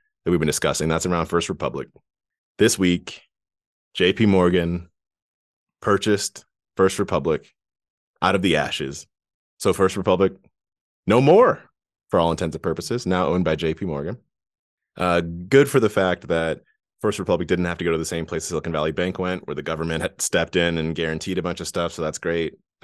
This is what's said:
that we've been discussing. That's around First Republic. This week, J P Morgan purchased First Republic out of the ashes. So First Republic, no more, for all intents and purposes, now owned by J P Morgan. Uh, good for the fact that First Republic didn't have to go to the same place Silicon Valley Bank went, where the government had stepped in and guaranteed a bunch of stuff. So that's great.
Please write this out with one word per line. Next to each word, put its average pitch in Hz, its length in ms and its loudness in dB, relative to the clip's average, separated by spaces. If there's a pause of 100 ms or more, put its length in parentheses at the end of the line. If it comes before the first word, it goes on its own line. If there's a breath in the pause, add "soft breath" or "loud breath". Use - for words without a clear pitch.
(240)
that 87 80 -2
we've 87 80 2
been 78 80 0
discussing. 73 400 -2
That's 80 180 0
around 87 200 0
First 85 240 -2
Republic. 69 400 -8 (680)
This 101 220 2
week, 90 420 -2 (720)
J 92 200 2
P 110 120 2
Morgan 90 640 2 (920)
purchased 101 640 0 (320)
First 95 220 2
Republic 80 540 -2 (680)
out 95 140 2
of 92 80 0
the 85 120 4
ashes. 69 520 -4 (500)
So 95 160 0
First 95 240 2
Republic, 95 360 2 (760)
no 110 120 6
more, 180 400 6 (500)
for 92 100 2
all 82 120 4
intents 80 240 -4
and - 80 -12
purposes, 87 420 -4
now 90 220 2
owned 90 180 0
by 80 100 2
J 80 180 -2
P 98 120 -8
Morgan. 80 320 -6 (800)
Uh, 87 240 2
good 90 480 2
for 135 100 2
the 110 100 4
fact 90 380 0
that 82 340 -2 (400)
First 104 160 -2
Republic 87 300 -2
didn't 90 180 2
have 87 140 -4
to 85 60 -6
go 85 60 0
to 80 60 0
the 80 80 -4
same 82 200 -6
place 82 200 -6
Silicon 82 280 -6
Valley 78 180 -2
Bank 90 260 -4
went, 92 300 -6
where 73 80 -8
the 73 80 -8
government 80 380 -4
had - 200 -8
stepped 85 340 -2
in 85 220 0
and 80 160 -4
guaranteed 80 440 -6
a 90 40 -2
bunch 87 200 -6
of 80 60 -8
stuff. 85 260 -4
So - 80 -10
that's 78 180 -6
great. 85 360 -4 (280)